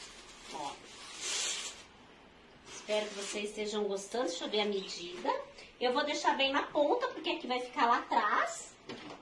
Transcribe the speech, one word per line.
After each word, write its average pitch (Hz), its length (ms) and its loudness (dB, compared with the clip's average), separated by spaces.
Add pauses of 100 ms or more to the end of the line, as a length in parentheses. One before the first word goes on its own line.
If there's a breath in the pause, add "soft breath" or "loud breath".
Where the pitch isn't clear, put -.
(540)
Ó. 143 160 -6 (2000)
Espero 214 320 0
que 196 80 -8
vocês 208 340 -4
estejam 214 360 -2
gostando. 202 420 0
Deixa - 180 -4
eu 214 60 -6
ver 208 100 4
a 202 60 2
medida. 190 680 -2 (460 loud breath)
Eu 247 140 4
vou 294 100 4
deixar 302 320 4
bem 269 160 4
na 285 120 4
ponta, 392 440 4
porque 330 220 -2
aqui 320 160 -2
vai 247 140 0
ficar 247 260 2
lá 240 120 8
atrás. - 760 2 (480)